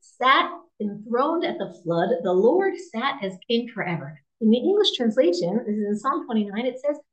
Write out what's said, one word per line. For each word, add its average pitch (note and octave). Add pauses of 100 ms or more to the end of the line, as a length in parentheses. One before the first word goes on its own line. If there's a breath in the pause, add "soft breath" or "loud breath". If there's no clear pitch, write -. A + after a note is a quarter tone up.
sat C#4 (280)
enthroned B3
at -
the F#3+
flood. E3+ (120)
The F#3
Lord C#4 (180)
sat B3
as F#3+ (160)
king A#3
forever. D#3 (180)
In A3
the A#3+
English F#4+
translation, A3+
this G#3
is G#3
in G#3
Psalm D4
twenty-nine, G#3+
it -
says D4 (140)